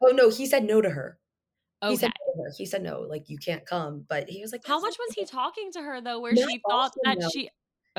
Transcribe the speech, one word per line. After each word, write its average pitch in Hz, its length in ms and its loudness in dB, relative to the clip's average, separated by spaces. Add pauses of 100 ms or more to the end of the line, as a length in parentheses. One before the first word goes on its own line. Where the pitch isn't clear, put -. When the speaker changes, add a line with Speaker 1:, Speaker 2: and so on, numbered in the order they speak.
Speaker 1:
Oh, 254 120 10
no, 254 160 8
he 233 180 0
said 262 180 4
no 220 160 6
to 190 100 2
her. 139 280 -8 (680)
He 247 120 2
said 240 140 2
Speaker 2:
Okay. - 160 -12
Speaker 1:
no 523 60 0
to - 160 -6
her. - 80 -10
He 196 80 -8
said, 190 180 -4
"No, 151 180 -8
like, 151 280 -10
you 147 80 -12
can't 156 300 -6
come." 151 420 -6
But 147 200 -4
he 190 120 -12
was 220 120 -12
like, 240 120 -14
Speaker 2:
How 294 160 0
Speaker 1:
"That's - 0 -
Speaker 2:
much 440 160 -4
was 466 160 -8
he 392 120 -4
Speaker 1:
okay." - 0 -
Speaker 2:
talking 330 480 -6
to 349 80 -10
her, 277 200 -8
though, 233 180 -6
where 233 160 2
Speaker 1:
Not 262 140 4
Speaker 2:
she 247 180 -6
thought 254 300 2
Speaker 1:
often, 262 60 0
Speaker 2:
that 254 160 2
Speaker 1:
though. 165 120 -2
Speaker 2:
she, - 180 -6 (500)